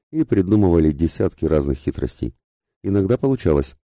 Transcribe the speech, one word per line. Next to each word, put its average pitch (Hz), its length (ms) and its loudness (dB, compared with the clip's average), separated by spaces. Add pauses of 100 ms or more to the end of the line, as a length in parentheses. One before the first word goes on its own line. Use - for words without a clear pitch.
(120)
и 160 100 -2
придумывали 90 720 2
десятки 82 520 -4
разных 73 340 0
хитростей. - 560 -8 (500)
Иногда 98 340 0
получалось. 82 640 0